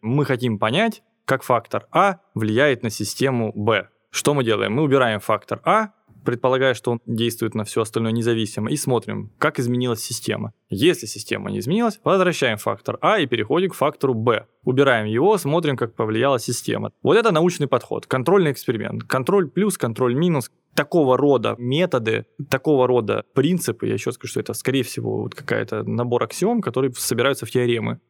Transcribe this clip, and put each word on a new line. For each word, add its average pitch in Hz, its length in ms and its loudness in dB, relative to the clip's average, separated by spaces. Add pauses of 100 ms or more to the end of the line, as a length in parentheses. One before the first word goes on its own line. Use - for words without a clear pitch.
Мы 135 240 0
хотим 120 340 0
понять, 165 420 0 (220)
как - 200 0
фактор 113 480 0
А 185 260 2 (180)
влияет 113 480 2
на 117 60 -2
систему 113 680 -2
Б. 104 320 0 (220)
Что - 240 0
мы 139 100 2
делаем? 107 300 0
Мы 143 100 0
убираем 127 380 2
фактор - 420 -4
А, 208 300 0 (300)
предполагая, 127 520 2
что - 160 -4
он 117 160 -2
действует 117 480 -2
на 110 80 -4
все 113 180 -4
остальное 113 300 -2
независимо, 113 580 -2
и 147 60 -4
смотрим, 107 640 -4
как - 180 0
изменилась 123 440 -2
система. 110 520 -6 (160)
Если 113 380 0
система 101 420 -6
не 101 80 -4
изменилась, 208 460 -2
возвращаем 156 540 0
фактор 107 440 -6
А 202 180 2
и 151 60 0
переходим 123 460 0
к - 20 -12
фактору 139 400 0
Б. 113 320 0 (180)
Убираем 127 440 2
его, 135 320 2
смотрим, 147 360 0
как 113 200 -4
повлияла 117 420 0
система. 110 540 -6 (100)
Вот 165 160 4
это 226 140 2
научный 165 360 2
подход, - 380 -2
контрольный 156 460 2
эксперимент. 110 540 -4
Контроль 147 440 0
плюс, 190 300 -2
контроль 120 340 0
минус. 151 380 0 (240)
Такого 147 420 4
рода 123 400 4
методы, 120 720 0 (240)
такого 135 340 4
рода 110 380 2 (100)
принципы, 135 540 0
я 110 60 -2
еще 113 180 -4
скажу, 120 200 -12
что - 100 -4
это, 113 120 -6
скорее 127 300 0
всего, 110 400 -4
вот 113 100 -8
какая-то 110 500 -4
набор 120 400 0
аксиом, 220 380 0
которые 135 320 0
собираются 123 540 0
в - 20 -14
теоремы. 117 500 0 (100)